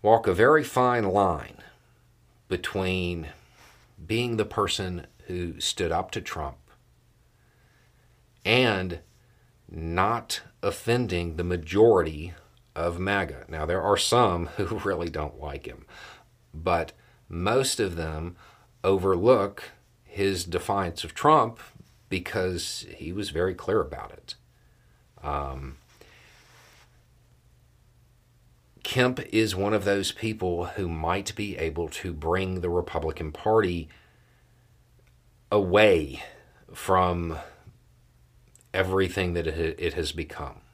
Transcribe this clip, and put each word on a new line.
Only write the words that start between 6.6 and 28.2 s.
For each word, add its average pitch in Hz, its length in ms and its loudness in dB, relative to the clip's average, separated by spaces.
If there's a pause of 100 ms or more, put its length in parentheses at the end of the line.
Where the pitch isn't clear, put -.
and 98 580 2 (720)
not 90 680 -2 (220)
offending 92 760 -2
the 87 80 -2
majority 87 880 4 (420)
of 85 240 -4
maga. 92 500 -2
Now, 78 180 -6
there 87 160 0
are 101 140 4
some 95 500 2
<laughs> - 100 -12
who 104 220 -4
really 85 320 -4
don't 76 300 -8
like 73 260 -10
him, - 180 -16 (680)
but 82 400 -2 (360)
most 113 520 0
of 90 160 -2
them 80 400 -6 (460)
overlook 98 880 4 (340)
his 98 400 -2
defiance 90 600 -2
of 82 100 -12
Trump 135 460 4 (480)
because 92 800 -4 (100)
he 82 160 -10
was 98 180 -6
very 87 240 0
clear 98 260 0
about 76 300 -8
it. - 240 -18 (880)
Um, 69 540 -6 (3000)